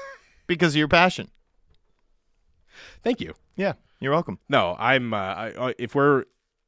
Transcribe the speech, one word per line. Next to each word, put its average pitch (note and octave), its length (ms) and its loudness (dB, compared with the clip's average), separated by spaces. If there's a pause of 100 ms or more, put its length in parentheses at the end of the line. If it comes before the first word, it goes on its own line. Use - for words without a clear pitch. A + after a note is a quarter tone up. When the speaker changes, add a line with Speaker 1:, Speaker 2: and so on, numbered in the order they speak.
Speaker 1:
<laughs> - 460 -20
because E3+ 260 2
of D3+ 40 0
your D3+ 120 2
passion. F3 420 2 (1700)
Speaker 2:
Thank A#3+ 200 -2
you. - 120 -10 (220)
Speaker 1:
Yeah, F#3 180 -2 (280)
you're C3+ 100 -2
welcome. D3 280 -2 (100)
Speaker 2:
No, G2 280 2
I'm, A#2+ 360 0
uh, G#2+ 40 -2
I, G2+ 520 -6
I, - 100 -6
if A2 160 -8
we're, C#3 300 4 (420)